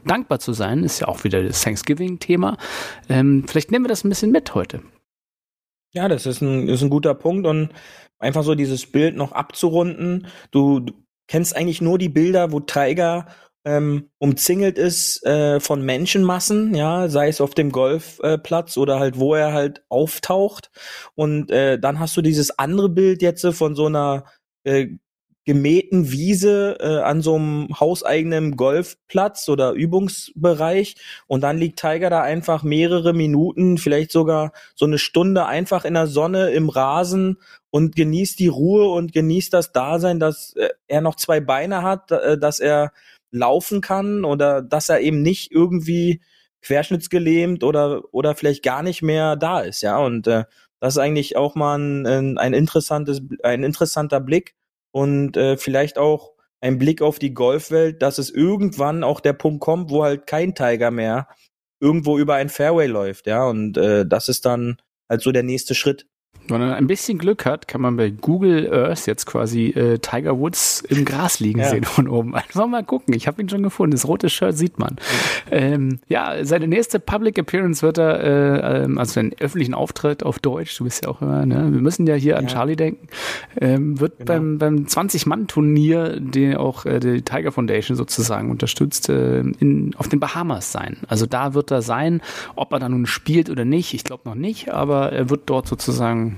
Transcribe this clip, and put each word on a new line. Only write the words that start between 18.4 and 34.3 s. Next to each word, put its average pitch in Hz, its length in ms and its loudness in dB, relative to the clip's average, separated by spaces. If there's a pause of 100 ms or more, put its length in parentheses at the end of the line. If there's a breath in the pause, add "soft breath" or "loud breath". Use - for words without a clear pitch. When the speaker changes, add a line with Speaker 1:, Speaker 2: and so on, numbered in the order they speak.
Speaker 2:
oder 135 220 2
halt, 131 200 0
wo 143 160 2
er 151 160 2
halt 147 380 -2
auftaucht. 185 840 -2 (420 loud breath)
Und, 151 380 -2
äh, 131 260 2
dann 143 220 -2
hast 160 160 -6
du 175 60 0
dieses 151 360 0
andere 185 300 0
Bild 185 340 2
jetzt, 175 220 0
äh, 175 80 2
von 156 240 -2
so 151 120 2
einer, 143 360 -2 (400 soft breath)
äh, 135 240 2 (580)
gemähten 151 640 2
Wiese, 202 720 0
äh, 151 220 0
an 156 200 0
so 160 140 2
einem 151 320 -2 (100)
hauseigenen 156 800 0
Golfplatz 175 960 -2
oder 135 220 2
Übungsbereich. 175 1200 0 (320 loud breath)
Und 135 140 0
dann 147 160 0
liegt 165 220 -2
Tiger 160 300 0
da 165 120 2
einfach 156 420 -2
mehrere 170 500 2
Minuten, 165 640 2
vielleicht 151 340 0
sogar 156 420 2 (200 loud breath)